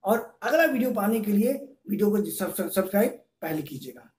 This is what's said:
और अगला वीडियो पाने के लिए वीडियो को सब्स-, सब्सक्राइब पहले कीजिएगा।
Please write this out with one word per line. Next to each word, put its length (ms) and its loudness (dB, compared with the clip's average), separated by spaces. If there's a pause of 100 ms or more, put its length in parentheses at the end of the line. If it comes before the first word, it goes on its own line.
और 400 0
अगला 220 4
वीडियो 260 2
पाने 280 0
के 120 -2
लिए 220 4 (360)
वीडियो 200 2
को 160 2
सब्स-, 440 -4
सब्सक्राइब 420 0 (300)
पहले 200 -4
कीजिएगा। 580 -14